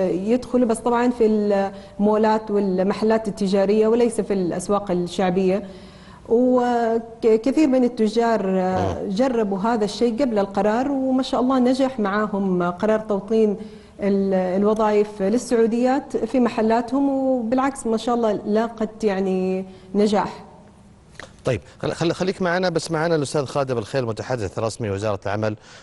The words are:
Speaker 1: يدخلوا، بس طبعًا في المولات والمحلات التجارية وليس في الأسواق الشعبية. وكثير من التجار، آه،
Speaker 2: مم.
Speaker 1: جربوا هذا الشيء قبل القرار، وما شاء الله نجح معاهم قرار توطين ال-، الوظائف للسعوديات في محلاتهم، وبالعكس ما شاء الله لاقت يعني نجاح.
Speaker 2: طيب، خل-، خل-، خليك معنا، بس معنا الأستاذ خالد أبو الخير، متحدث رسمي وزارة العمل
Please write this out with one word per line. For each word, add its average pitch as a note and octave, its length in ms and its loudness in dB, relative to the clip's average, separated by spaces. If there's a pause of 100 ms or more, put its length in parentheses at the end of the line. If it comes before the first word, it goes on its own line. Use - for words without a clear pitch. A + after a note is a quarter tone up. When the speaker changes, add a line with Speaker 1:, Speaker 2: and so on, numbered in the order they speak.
(120)
Speaker 1:
يدخلوا، A#3+ 560 0
بس A3+ 120 0
طبعًا A#3+ 300 0
في A#3+ 160 2 (760)
المولات G#3+ 520 2
والمحلات G3+ 760 0
التجارية G3+ 600 2
وليس A#3 340 2
في G3+ 120 -2
الأسواق G3 580 -2
الشعبية. F#3 720 0 (680)
وكثير A#3+ 1400 2
من B3+ 160 4
التجار، A3+ 640 2
آه، F#3 580 0
Speaker 2:
مم. G3 60 -6
Speaker 1:
جربوا G#3+ 500 0
هذا A3 260 0
الشيء A#3 360 -2
قبل A3+ 180 0
القرار، G#3+ 520 0
وما C4 320 0
شاء A#3+ 180 -2
الله C4 180 2
نجح B3+ 400 2
معاهم G3 720 0
قرار G#3+ 280 0
توطين G#3+ 580 0 (420)
ال-، G3 340 0
الوظائف G#3 880 2
للسعوديات A#3 960 0
في A#3+ 220 -2
محلاتهم، A#3+ 720 0
وبالعكس C4 800 -2
ما A3+ 100 0
شاء A#3+ 180 -2
الله A3+ 160 0
لاقت A3 720 -2
يعني F#3+ 600 0 (300)
نجاح. G3+ 480 2 (1040)
Speaker 2:
طيب، B2+ 160 0 (180)
خل-، D3 120 -4
خل-، E3 200 -2
خليك F#3 300 -4
معنا، F3+ 280 0
بس E3 220 -4
معنا E3 240 0
الأستاذ C#3+ 300 -2
خالد C3+ 260 -2
أبو A#2+ 80 -2
الخير، B2+ 260 -4
متحدث A2 540 -6
رسمي A2 300 -4
وزارة G2+ 360 -2
العمل G#2+ 300 -2 (280)